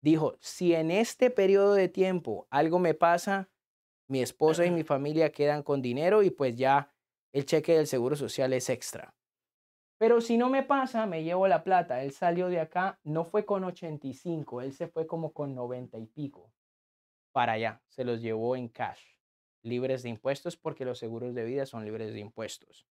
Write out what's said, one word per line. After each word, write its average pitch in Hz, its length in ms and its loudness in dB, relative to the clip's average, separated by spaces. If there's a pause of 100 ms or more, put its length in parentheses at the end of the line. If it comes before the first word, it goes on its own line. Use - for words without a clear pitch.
dijo, 151 380 2
"Si 175 340 0
en 160 160 0
este 233 400 2
periodo 196 440 6
de 190 140 4
tiempo 185 640 -2
algo 160 280 2
me 170 160 2
pasa, 175 560 2 (580)
mi 131 140 0
esposa 160 420 2
y 175 60 2
mi 165 120 0
familia 151 500 0
quedan 147 300 0
con 143 200 -2
dinero 156 400 2
y 185 80 4
pues 131 260 -2
ya 135 340 2 (440)
el 139 100 0
cheque 160 320 4
del 156 100 4
Seguro 131 300 0
Social 131 380 -2
es 127 160 -2
extra. - 440 -8 (840)
Pero 233 240 4
si 233 160 0
no 247 100 2
me 269 140 0
pasa, 262 420 0
me 165 200 -6
llevo 180 220 2
la 170 160 4
plata". 170 400 0
Él 139 100 -6
salió 180 360 0
de 180 120 -2
acá, 180 440 -4
no 160 220 -4
fue 208 180 0
con 196 200 -2
ochenta 170 420 -10
y 131 80 -8
cinco, 156 480 -8
él 135 100 -10
se 160 160 -10
fue 165 180 -6
como 165 280 -8
con 143 200 -8
noventa 123 440 -10
y 113 80 -12
pico 139 440 -12 (840)
para 120 200 0
allá. 110 360 -4
Se - 140 -10
los 120 200 -4
llevó 113 340 -2
en 123 120 -8
cash, - 340 -10 (600)
libres 123 400 -4
de 123 60 -10
impuestos, 139 480 -6
porque 139 300 -10
los 123 120 -8
seguros 117 360 -10
de 120 100 -6
vida 135 220 -4
son 113 180 -12
libres 107 300 -10
de 107 60 -12
impuestos. - 720 -14